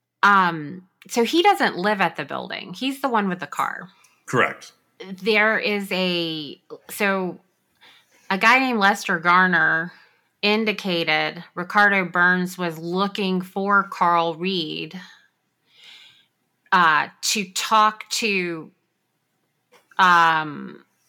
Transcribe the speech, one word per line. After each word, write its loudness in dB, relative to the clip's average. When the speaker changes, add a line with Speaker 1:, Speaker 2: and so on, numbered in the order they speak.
Speaker 1:
Um, 2
so 0
he 0
doesn't 2
live 0
at 0
the -6
building. -10
He's -8
the -2
one 0
with -4
the -12
car. -6
Speaker 2:
Correct. -2
Speaker 1:
There 0
is -4
a, -4
so -4
a -2
guy 4
named 0
Lester 0
Garner 2
indicated -2
Ricardo 2
Burns 2
was -6
looking -2
for 0
Carl 0
Reed, -6
uh, 4
to -4
talk 0
to, -4
um, 2